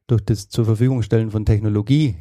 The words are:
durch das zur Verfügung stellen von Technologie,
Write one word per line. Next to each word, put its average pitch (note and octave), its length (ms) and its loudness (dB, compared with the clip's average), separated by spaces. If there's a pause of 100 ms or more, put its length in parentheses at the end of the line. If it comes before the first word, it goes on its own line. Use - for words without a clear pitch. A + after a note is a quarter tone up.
durch A2 180 0
das - 240 -4
zur A#2 160 -2
Verfügung A#2 380 0
stellen A2 300 0
von G#2+ 120 -2
Technologie, G#2+ 760 0